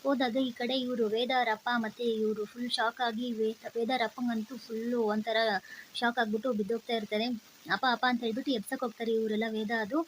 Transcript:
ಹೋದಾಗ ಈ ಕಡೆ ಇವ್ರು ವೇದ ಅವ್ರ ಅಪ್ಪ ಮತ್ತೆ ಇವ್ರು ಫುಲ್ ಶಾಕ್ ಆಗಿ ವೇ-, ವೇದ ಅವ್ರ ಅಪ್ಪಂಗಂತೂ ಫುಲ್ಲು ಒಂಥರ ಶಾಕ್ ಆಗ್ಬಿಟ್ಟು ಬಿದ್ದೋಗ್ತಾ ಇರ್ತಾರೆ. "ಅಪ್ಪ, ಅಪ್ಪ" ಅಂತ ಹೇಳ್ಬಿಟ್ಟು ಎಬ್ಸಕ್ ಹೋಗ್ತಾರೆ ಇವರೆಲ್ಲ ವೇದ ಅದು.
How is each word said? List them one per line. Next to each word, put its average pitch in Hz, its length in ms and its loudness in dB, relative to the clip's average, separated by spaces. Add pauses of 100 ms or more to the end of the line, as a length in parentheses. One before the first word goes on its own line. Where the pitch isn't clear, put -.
ಹೋದಾಗ 262 400 2
ಈ 254 120 0
ಕಡೆ 240 260 -2
ಇವ್ರು 247 300 0
ವೇದ 226 260 0
ಅವ್ರ 240 180 4
ಅಪ್ಪ 214 160 -2 (120)
ಮತ್ತೆ 220 240 -4 (100)
ಇವ್ರು 214 320 0
ಫುಲ್ 240 240 -6
ಶಾಕ್ 233 300 0
ಆಗಿ 240 320 -2
ವೇ-, 220 240 0 (140)
ವೇದ 233 200 -2
ಅವ್ರ 254 140 2
ಅಪ್ಪಂಗಂತೂ 233 540 -4
ಫುಲ್ಲು 240 480 -2
ಒಂಥರ 214 320 0 (560)
ಶಾಕ್ 240 240 0
ಆಗ್ಬಿಟ್ಟು 220 340 2
ಬಿದ್ದೋಗ್ತಾ 220 420 0
ಇರ್ತಾರೆ. 214 340 0 (380)
"ಅಪ್ಪ, 190 240 0
ಅಪ್ಪ" 233 160 2
ಅಂತ 247 160 2
ಹೇಳ್ಬಿಟ್ಟು 240 300 -2
ಎಬ್ಸಕ್ 254 320 -2
ಹೋಗ್ತಾರೆ 233 300 -2
ಇವರೆಲ್ಲ 220 360 0
ವೇದ 220 300 -2
ಅದು. 220 280 0